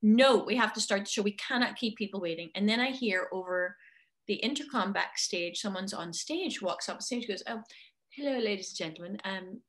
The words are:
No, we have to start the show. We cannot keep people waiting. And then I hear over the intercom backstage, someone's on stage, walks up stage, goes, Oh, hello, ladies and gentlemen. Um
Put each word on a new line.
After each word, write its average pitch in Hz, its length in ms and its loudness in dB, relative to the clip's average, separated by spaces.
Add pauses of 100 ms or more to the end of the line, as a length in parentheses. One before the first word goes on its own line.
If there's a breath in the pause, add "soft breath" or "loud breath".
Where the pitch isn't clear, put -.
No, 233 420 10
we - 120 0
have 226 180 4
to 220 60 -4
start 202 240 0
the - 60 -8
show. 214 120 0
We 208 100 2
cannot 247 440 0
keep 220 200 -2
people 196 240 -4
waiting. 170 340 -4
And 202 140 2
then 226 120 4
I 262 100 2
hear 208 420 -2
over 180 440 -2 (520 loud breath)
the 208 60 0
intercom 247 580 -2
backstage, 175 680 -2
someone's 196 360 -4
on 170 180 -8
stage, 320 500 -4
walks - 260 -4
up 175 140 -8
stage, 240 240 -4
goes, - 220 -4
Oh, 220 140 -6 (480 loud breath)
hello, 277 280 -2
ladies 202 320 -2
and 170 180 -6
gentlemen. 170 360 -10
Um 190 440 -8